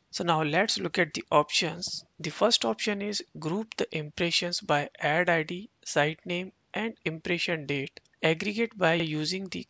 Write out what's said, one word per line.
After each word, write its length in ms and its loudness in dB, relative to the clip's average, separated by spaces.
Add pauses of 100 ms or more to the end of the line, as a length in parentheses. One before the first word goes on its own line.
(120)
So 100 -6
now 200 4
let's 360 2
look 180 -2
at 160 2
the 200 -6
options. 720 0 (160)
The 100 -6
first 340 2
option 380 -2
is 220 -4 (160)
group 380 -2
the 180 0
impressions 640 -2
by 300 2 (100)
ad 280 2
I 140 4
D, 280 -8 (140)
site 400 0
name, 280 -4 (200)
and 220 -4 (100)
impression 600 -2
date. 320 -4 (240)
Aggregate 560 0
by 160 4
using 540 -2
the 220 -8